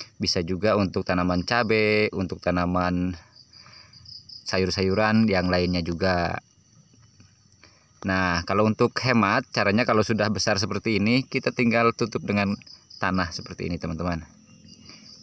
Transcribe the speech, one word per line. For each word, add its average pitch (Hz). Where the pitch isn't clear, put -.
Bisa 98
juga 92
untuk 98
tanaman 90
cabai, 107
untuk 90
tanaman 90
sayur-sayuran 101
yang 90
lainnya 90
juga. 87
Nah, 92
kalau 104
untuk 110
hemat, 117
caranya 107
kalau 110
sudah 104
besar 101
seperti 101
ini, 117
kita 127
tinggal 117
tutup 110
dengan 101
tanah 92
seperti 90
ini, 85
teman-teman. 82